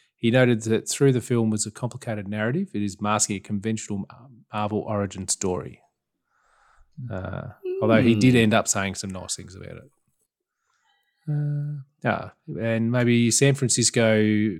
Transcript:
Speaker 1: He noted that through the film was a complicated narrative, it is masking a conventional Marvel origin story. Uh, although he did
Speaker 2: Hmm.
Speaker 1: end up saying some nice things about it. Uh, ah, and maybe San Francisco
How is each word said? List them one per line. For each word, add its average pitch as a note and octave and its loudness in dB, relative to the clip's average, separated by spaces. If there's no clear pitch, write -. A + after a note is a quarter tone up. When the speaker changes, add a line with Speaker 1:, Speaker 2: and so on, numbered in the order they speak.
Speaker 1:
He A#2 2
noted A#2+ 4
that A2 0
through C#3 2
the B2 0
film A#2 0
was G#2+ -2
a A2 -10
complicated A2 -8
narrative, A#2 -2
it G#2 -2
is G2 -4
masking G#2 -2
a F#2+ -8
conventional G#2 -6
Marvel G#2+ -2
origin G2 -4
story. - -6
Uh, F#2 -8
although A2 4
he A#2 6
did B2 6
Speaker 2:
Hmm. A#2+ 6
Speaker 1:
end A2 4
up A2 2
saying G2 -2
some - -8
nice F#2 -10
things F#2 -16
about F#2 -16
it. - -20
Uh, D3 -4
ah, - -2
and A2+ 0
maybe A#2+ 4
San C#3 4
Francisco A2 2